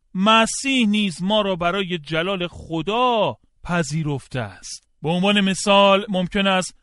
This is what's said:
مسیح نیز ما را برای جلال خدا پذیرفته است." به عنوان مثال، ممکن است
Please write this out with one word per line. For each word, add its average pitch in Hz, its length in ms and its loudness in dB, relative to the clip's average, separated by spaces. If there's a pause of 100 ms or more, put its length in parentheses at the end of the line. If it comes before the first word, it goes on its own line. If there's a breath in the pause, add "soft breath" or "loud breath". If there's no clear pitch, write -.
(180)
مسیح 226 720 2
نیز 202 360 -2
ما 208 180 0
را 196 140 -2
برای 175 420 -2
جلال 165 500 -4
خدا 190 920 -2 (260)
پذیرفته 151 760 -4
است." - 480 -12 (140)
به 143 80 -4
عنوان 196 320 2
مثال، 196 680 4
ممکن 190 380 -2
است 185 360 -2